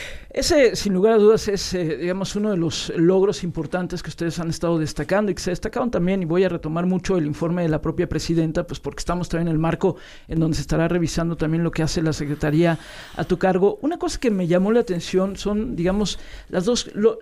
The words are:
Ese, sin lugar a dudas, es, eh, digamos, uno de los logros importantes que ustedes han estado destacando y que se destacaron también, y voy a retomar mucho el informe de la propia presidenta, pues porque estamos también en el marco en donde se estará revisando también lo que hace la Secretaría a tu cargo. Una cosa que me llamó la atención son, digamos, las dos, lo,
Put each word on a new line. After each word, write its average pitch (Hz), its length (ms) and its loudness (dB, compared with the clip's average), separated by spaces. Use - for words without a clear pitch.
Ese, 269 460 4
sin 202 160 -2
lugar 196 220 6
a - 20 6
dudas, 208 320 6
es, 196 240 -4
eh, 165 240 -2
digamos, 180 400 -4
uno 208 140 -2
de 190 80 0
los - 360 -2
logros 185 480 4
importantes 175 600 -4
que 165 80 -10
ustedes 165 280 -4
han 165 120 -4
estado 170 280 0
destacando 185 540 0
y - 20 -4
que - 60 -8
se 180 100 -4
destacaron 233 400 -2
también, 185 320 0
y 170 40 -2
voy 175 180 2
a 185 60 2
retomar 165 340 -4
mucho 185 320 0
el 165 80 2
informe 165 380 -2
de 165 80 0
la 156 100 0
propia 165 300 -2
presidenta, 160 560 0
pues 151 120 -10
porque - 200 -10
estamos 175 320 -4
también 170 180 0
en 160 60 0
el 151 40 2
marco 165 380 0
en 160 100 -2
donde 160 180 2
se 139 40 -2
estará 160 260 0
revisando 170 500 0
también 160 280 0
lo 165 60 0
que 160 120 -2
hace 160 200 0
la 160 100 2
Secretaría 156 680 0
a - 80 -4
tu 180 140 -2
cargo. 185 420 2
Una 339 180 -2
cosa - 220 -4
que 247 100 2
me 185 160 0
llamó 180 240 2
la 240 100 6
atención 185 560 -2
son, 208 380 -2
digamos, 185 440 0
las 180 160 -2
dos, 233 280 -2
lo, 208 280 2